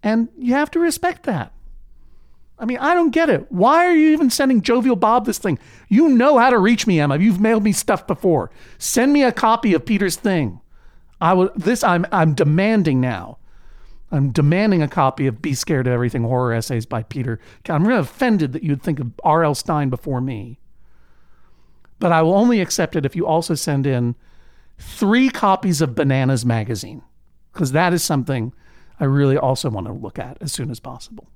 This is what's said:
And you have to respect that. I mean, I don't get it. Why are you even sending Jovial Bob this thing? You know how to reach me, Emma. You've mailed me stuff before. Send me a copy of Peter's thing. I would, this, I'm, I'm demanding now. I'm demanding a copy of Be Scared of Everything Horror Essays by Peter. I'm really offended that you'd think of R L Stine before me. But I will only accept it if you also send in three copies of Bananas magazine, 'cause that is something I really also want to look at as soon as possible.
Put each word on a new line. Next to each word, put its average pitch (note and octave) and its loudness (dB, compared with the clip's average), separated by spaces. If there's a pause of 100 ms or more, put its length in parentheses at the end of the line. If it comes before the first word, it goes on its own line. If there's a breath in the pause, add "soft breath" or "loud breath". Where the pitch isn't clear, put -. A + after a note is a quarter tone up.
And A3+ 0
you B3 -2
have D4 0
to E4+ -2
respect E4+ -2
that. E3 -6 (1040)
I A#3+ -8
mean, B3 -6
I D4+ 0
don't E4+ 2
get D#4+ 2
it. - 0
Why C#4 4
are F4+ 2
you D#4 4
even D#4 2
sending B3+ 2
Jovial B3+ 2
Bob A3 2
this - -4
thing? E3+ -2 (300 soft breath)
You D4 4
know C4 6
how B3 6
to B3+ 4
reach G#3+ 2
me, F3 4
Emma. D3 2
You've F#3+ 2
mailed A3 2
me G#3 2
stuff - -2
before. D3 0 (300 soft breath)
Send C4 0
me C#4+ 4
a B3 2
copy A3+ 0
of - -2
Peter's G3 -2
thing. D3+ -2 (600)
I E3 2
would, F#3 2
this, G#3 -2
I'm, F3 2
I'm D#3+ 2
demanding D#3+ 2
now. A2+ -6 (760)
I'm C#3 0
demanding F3 2
a D3 0
copy C#3 -2
of A2+ -6
Be D3 -4
Scared C3 -2
of B2 0
Everything A#2+ -2
Horror B2 -2
Essays A2+ -4
by A2+ -6
Peter. B2 -8 (280 soft breath)
I'm E3 0
really A#3 2
offended D#3+ -2
that - -8
you'd C#3+ -2
think D3 -4
of C#3 -8 (120)
R E3 2
L D3 0
Stine D3 -2
before B2+ -6
me. A#2+ -10 (1400)
But E3+ 0
I D#3+ 4
will E3 2
only A3+ 4
accept E3+ -4
it D3 -2
if C#3 -4
you F3+ -2
also E3 -2
send C#3 -2
in A#2+ 0 (640)
three A#3+ 0
copies F#3+ 0
of C3 -2
Bananas C3 0
magazine, A2 -4 (520)
'cause C#3 -4
that E3+ 2
is E3+ -2
something B2+ -4 (460 soft breath)
I - -2
really C#3 2
also C3 -2
want G2+ -8
to - -10
look - -12
at - -12
as D3+ -8
soon B2+ -8
as A2+ -12
possible. - -18